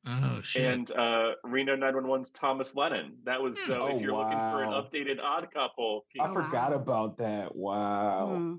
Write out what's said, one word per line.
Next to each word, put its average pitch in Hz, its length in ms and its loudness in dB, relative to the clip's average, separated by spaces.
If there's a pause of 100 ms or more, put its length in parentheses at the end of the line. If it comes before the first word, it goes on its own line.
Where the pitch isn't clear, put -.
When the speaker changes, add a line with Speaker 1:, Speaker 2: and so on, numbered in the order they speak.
Speaker 1:
Oh, 123 360 0
shit. 127 320 0
Speaker 2:
and, 123 180 -2
uh, 117 400 4 (140)
Reno 135 320 2
nine 135 180 2
one 131 140 0
one's 131 220 0
Thomas 135 440 -2
Lennon. 139 480 0
That 127 180 -2
was, 123 180 -2
Speaker 1:
Hmm. - 60 -6
Speaker 2:
so 131 220 0
if 139 80 0
Speaker 3:
Oh, 120 40 0
Speaker 2:
you're 110 140 0
looking 110 240 0
for 113 260 0
an 107 80 -2
Speaker 3:
wow. 135 100 0 (100)
Speaker 2:
updated 139 320 -2
Odd 160 300 0
Couple, 117 520 -2 (140)
Speaker 3:
I 151 80 4
Speaker 4:
Oh, 190 60 -4
Speaker 3:
forgot 139 380 0
Speaker 4:
wow. 143 60 2
Speaker 3:
about 117 420 0
that. 107 360 -2
Wow. 101 680 0 (100)
Speaker 4:
Hmm. 170 240 -2